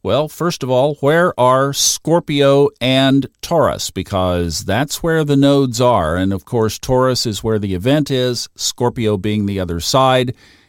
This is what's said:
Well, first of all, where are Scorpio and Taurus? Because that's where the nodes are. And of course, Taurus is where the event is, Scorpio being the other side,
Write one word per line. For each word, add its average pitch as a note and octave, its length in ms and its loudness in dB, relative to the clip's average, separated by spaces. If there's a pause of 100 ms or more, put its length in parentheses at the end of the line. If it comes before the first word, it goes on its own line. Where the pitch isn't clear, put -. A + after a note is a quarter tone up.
Well, C3 260 -2
first E3 360 -6
of B2+ 60 -4
all, C#3 260 0
where E3 420 0
are C3 340 2
Scorpio C#3+ 960 2 (100)
and C3+ 460 2 (140)
Taurus? A2 500 0
Because F2 760 -2
that's A2 360 -4
where E3 220 0
the C#3+ 140 0
nodes C#3 440 2
are. G2 360 2
And F#2+ 160 0
of F#2+ 120 -6
course, A2 320 -2
Taurus B2+ 480 0
is A2 200 -6
where A2 140 0
the G2 160 -2
event C#3 360 0
is, B2+ 460 -2
Scorpio A#2 600 -2
being G#2+ 300 -2
the G2 140 -4
other E2+ 180 -4
side, B2+ 560 0 (340)